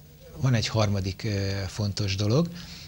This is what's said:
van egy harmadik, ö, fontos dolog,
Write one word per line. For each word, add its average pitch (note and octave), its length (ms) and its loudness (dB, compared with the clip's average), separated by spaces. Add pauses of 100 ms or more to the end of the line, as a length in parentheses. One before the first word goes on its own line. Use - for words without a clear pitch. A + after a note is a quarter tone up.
(420)
van C3 120 4
egy A2 140 2
harmadik, G2+ 580 0
ö, G2 240 0 (180)
fontos G2+ 480 -2
dolog, A2 320 4 (400)